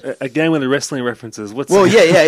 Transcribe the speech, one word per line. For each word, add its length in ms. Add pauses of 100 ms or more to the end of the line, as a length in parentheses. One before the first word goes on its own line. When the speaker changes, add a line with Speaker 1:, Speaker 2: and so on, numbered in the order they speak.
Speaker 1:
A-, 180
again 300
with 120
the 60
wrestling 360
references. 500
What's 160
Speaker 2:
Well, 140
Speaker 1:
the 60
Speaker 2:
yeah, 120
yeah, 260